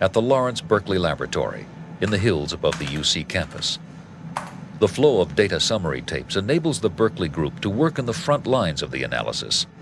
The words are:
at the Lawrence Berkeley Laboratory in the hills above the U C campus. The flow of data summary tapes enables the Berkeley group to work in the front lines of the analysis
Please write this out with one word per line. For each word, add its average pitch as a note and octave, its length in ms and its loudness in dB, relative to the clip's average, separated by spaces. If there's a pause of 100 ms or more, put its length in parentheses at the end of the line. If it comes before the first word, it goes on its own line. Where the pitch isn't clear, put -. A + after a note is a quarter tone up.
at F#2 120 2
the A2+ 80 4
Lawrence B2+ 400 2
Berkeley G2+ 360 2
Laboratory C2 680 -2 (340)
in G2+ 80 2
the G#2 80 2
hills E2+ 360 0
above D2+ 260 0
the D#2 60 -2
U C#2+ 180 -4
C D#2+ 220 0
campus. - 520 -4 (1000)
The G#2+ 80 6
flow C3 320 4
of E2+ 160 2
data F#2 240 4
summary D#2+ 420 0
tapes - 360 -4
enables D3 420 0
the G#2+ 100 2
Berkeley G2 380 2
group D2 320 -2
to G#2 100 -2
work C#3+ 300 2
in B2 60 -4
the A#2 80 -2
front - 340 0
lines F#2 340 2
of C2 100 -6
the C2 120 -4
analysis A1 640 -2 (140)